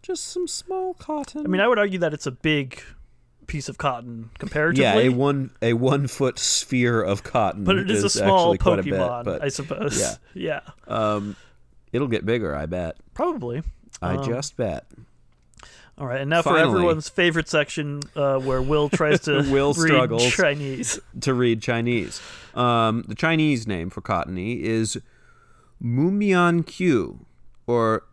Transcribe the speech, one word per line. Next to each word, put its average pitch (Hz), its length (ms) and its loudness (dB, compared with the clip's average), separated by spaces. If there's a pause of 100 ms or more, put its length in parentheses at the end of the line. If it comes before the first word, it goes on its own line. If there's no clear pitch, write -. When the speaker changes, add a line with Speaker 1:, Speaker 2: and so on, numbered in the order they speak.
Speaker 1:
Just - 260 -8
some 359 200 -6
small 370 460 -6
cotton. 302 520 -8
Speaker 2:
I 185 40 -2
mean, 185 120 2
I 214 60 4
would 240 120 4
argue 202 200 0
that 160 140 0
it's 151 140 -10
a 139 40 -4
big 143 500 -2 (680)
piece 143 220 -8
of - 80 -14
cotton 120 520 -6 (100)
comparatively. 151 440 2
Speaker 1:
Yeah, 107 120 4
a 120 140 6
one, 135 420 2 (100)
a 117 120 2
one 131 340 2
foot 127 320 -2
sphere 120 640 0
of 98 220 -2
cotton 101 400 -2
Speaker 2:
But 190 140 2
it 190 140 -2
is 220 120 2
a 202 40 2
Speaker 1:
is 196 60 0
Speaker 2:
small 190 400 4
Speaker 1:
actually 190 60 0
quite - 200 4
a - 40 -2
bit, - 100 -2
Speaker 2:
Pokemon, 120 320 -2
Speaker 1:
but 92 180 -2
Speaker 2:
I 143 60 -2
suppose. 143 500 -4
Speaker 1:
yeah. 64 240 0
Speaker 2:
<laughs> - 100 -20
Yeah. 165 280 -6 (260)
Speaker 1:
Um, 104 480 -2 (560)
it'll 135 160 -2
get 113 180 -2
bigger, 107 300 -2
I 73 120 -6
bet. 87 300 -6 (160)
Speaker 2:
Probably. 180 480 -4 (400)
Speaker 1:
I 90 140 -2
Speaker 2:
Um, - 100 -4
Speaker 1:
just 127 320 -6
bet. 101 280 -4 (1120)
Speaker 2:
all 143 100 -10
right, 127 140 -4
and 139 80 -4
now 165 120 4
for 156 140 0
Speaker 1:
Finally. 160 240 4
Speaker 2:
everyone's 165 280 2
favorite 170 400 2
section, 147 540 -2 (140)
uh, 139 240 0
where 131 220 0
Will 147 280 2
tries 151 320 2
to 143 200 0
Speaker 1:
<laughs> 139 100 0
Will 139 220 4
Speaker 2:
read 160 140 2
Speaker 1:
struggles 123 460 4
Speaker 2:
Chinese. 147 680 -2 (220)
Speaker 1:
to 135 120 0
read 120 280 2
Chinese. 117 600 -2 (340)
Um, 117 520 2
the 107 80 -8
Chinese 156 520 2
name 90 220 -4
for - 120 -12
cottony 92 600 -4
is 110 340 0 (840)
Mumian 175 840 2
Qiu 135 600 0 (420)
or 113 460 2